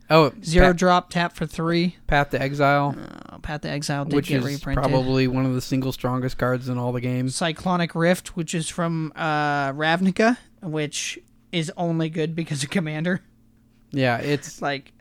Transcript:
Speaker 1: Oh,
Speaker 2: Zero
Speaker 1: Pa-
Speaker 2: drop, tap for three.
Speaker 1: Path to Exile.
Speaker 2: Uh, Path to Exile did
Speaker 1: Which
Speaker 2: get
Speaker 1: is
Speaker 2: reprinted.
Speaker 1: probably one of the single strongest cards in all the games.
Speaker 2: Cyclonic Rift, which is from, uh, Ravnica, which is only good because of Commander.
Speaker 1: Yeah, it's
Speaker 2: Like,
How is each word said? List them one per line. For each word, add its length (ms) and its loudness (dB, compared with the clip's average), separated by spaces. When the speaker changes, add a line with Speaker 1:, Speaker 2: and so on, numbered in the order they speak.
Speaker 1:
Oh, 220 6
Speaker 2:
Zero 240 8
Speaker 1:
Pa- 60 6
Speaker 2:
drop, 360 4
tap 220 -2
for 140 -6
three. 500 0
Speaker 1:
Path 240 2
to 120 -2
Exile. 520 2
Speaker 2:
Uh, 60 -18
Path 240 -10
to 80 -6
Exile 340 -4
did 100 -4
Speaker 1:
Which 140 2
Speaker 2:
get 120 2
Speaker 1:
is 40 -2
Speaker 2:
reprinted. 460 -2
Speaker 1:
probably 380 4
one 180 0
of 80 0
the 80 -2
single 300 -2
strongest 440 -2
cards 320 -2
in 100 -2
all 140 -4
the 80 -4
games. 360 -2
Speaker 2:
Cyclonic 580 -2
Rift, 420 0
which 180 -6
is 140 -2
from, 480 -4
uh, 560 0
Ravnica, 640 2
which 560 -4
is 240 -2
only 340 0
good 260 -2
because 280 -4
of 60 -10
Commander. 500 -2
Speaker 1:
Yeah, 280 2
it's 440 -4
Speaker 2:
Like, 380 -6